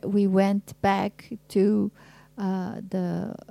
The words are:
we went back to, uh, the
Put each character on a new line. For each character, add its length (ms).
we 200
went 340
back 560
to, 400
uh, 520
the 460